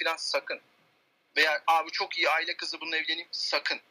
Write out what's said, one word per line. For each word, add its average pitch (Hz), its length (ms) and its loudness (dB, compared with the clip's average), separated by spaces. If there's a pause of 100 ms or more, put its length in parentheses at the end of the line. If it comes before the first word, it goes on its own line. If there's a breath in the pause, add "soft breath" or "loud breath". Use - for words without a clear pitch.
falan 165 120 0
sakın. - 440 -4 (760)
Veya 151 300 4
abi 160 240 4
çok 175 280 -4
iyi 165 120 4
aile 165 260 0
kızı 165 240 -8
bununla 160 160 -4
evleneyim 165 360 -4
sakın. - 480 -2 (100)